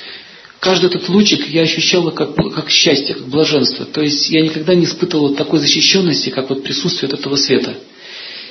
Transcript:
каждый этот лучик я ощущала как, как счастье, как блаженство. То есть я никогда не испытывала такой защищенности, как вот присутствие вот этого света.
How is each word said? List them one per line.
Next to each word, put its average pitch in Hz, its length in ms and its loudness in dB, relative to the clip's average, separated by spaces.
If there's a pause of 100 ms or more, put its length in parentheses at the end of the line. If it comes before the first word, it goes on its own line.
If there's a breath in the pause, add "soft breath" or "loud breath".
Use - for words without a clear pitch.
(600 loud breath)
каждый 185 320 2
этот - 180 -4
лучик 175 400 4
я 160 140 2
ощущала 160 480 0
как, 151 240 -4
как 156 340 -2
счастье, - 460 2
как - 120 -12
блаженство. 143 580 0
То - 160 -4
есть 147 280 0
я 160 120 4
никогда 160 340 0
не 170 80 6
испытывала 151 500 0
такой 151 240 0
защищенности, 151 720 2
как 127 200 -4
вот 135 120 -2
присутствие - 480 -4
вот 143 100 -4
этого 139 180 -4
света. 117 380 0 (760 loud breath)